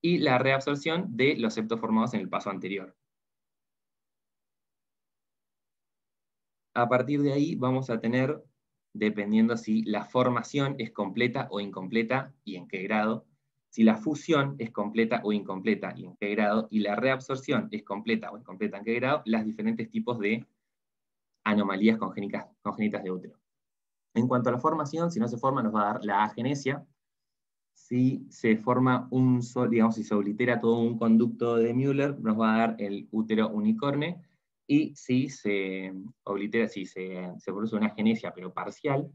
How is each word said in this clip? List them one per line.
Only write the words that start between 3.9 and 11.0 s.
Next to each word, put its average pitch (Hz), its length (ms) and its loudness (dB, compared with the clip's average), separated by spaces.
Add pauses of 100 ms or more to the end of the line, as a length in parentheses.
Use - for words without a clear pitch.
A 117 160 2
partir 127 320 2
de 143 120 2
ahí 147 220 0
vamos 131 360 0
a 113 80 -2
tener, 127 440 0 (500)
dependiendo 107 640 2
si 110 260 0
la 104 220 -2
formación 127 760 0
es - 120 -6
completa 120 600 -2